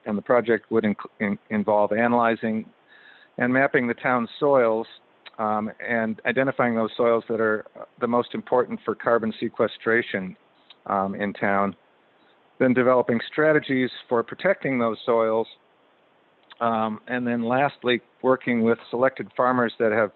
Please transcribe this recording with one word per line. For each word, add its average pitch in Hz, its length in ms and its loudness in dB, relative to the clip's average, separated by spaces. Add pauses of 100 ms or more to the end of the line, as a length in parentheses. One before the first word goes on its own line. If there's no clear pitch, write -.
and 107 140 -4
the - 40 -6
project 117 480 0
would 110 140 2
inc-, - 260 -2 (100)
in-, 104 180 -2 (100)
involve 104 440 2
analyzing 113 760 0 (680)
and 123 140 0
mapping 135 340 2
the 117 80 -2
town's 123 440 -2
soils, 117 480 2 (500)
um, 107 440 -2
and 113 460 -2
identifying 123 500 0
those 110 200 -2
soils 117 320 2
that 113 120 -2
are 110 260 0 (320)
the 120 80 -2
most 120 280 -2
important 117 500 -2
for 107 100 -4
carbon 113 460 0
sequestration, 110 960 -2 (500)
um, 98 300 -2
in 101 160 -4
town, 98 420 0 (840)
then 127 140 4
developing 123 540 2
strategies 147 640 0 (180)
for 117 140 0
protecting 143 560 -2
those 113 260 -2
soils, 113 440 2 (1120)
um, 110 480 -2
and 123 180 -4
then 120 160 -2
lastly, 123 580 0 (220)
working 127 400 2
with 113 160 2 (120)
selected 123 460 -2
farmers 123 440 2
that 113 100 4
have, 107 260 0